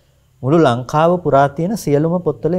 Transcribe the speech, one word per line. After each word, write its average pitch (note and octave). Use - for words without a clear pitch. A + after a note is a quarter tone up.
මුළු C#3
ලංකාව D3+
පුරා C#3
තියෙන E3+
සියලුම D3+
පොත්වල D#3+